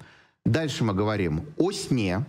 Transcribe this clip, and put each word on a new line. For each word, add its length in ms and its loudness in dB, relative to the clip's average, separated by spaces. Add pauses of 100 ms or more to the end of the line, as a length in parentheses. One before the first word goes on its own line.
(460)
Дальше 380 0
мы 100 2
говорим 520 0 (120)
о 140 2
сне 580 0